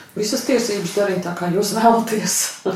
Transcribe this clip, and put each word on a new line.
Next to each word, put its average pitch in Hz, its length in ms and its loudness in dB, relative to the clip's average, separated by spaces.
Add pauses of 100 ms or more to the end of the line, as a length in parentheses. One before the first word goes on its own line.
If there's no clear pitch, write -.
(120)
visas 214 340 -4
tiesības 208 500 0
darīt 190 280 0
tā, 170 120 -6
kā 175 140 -4
jūs 202 240 0
vēlaties. 220 640 2 (400)